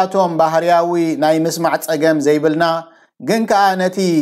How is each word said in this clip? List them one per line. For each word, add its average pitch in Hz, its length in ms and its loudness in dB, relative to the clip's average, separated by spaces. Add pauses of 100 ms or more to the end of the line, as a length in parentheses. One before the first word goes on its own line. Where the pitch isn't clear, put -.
እቶም 190 340 0
ባህርያዊ 165 560 2 (260)
ናይ 156 220 2
ምስማዕ 160 420 -2
ጸገም 160 380 0
ዘይብልና 151 460 0 (540)
ግን 196 260 -2
ከኣ 202 180 2 (120)
ነቲ 185 220 -2 (240)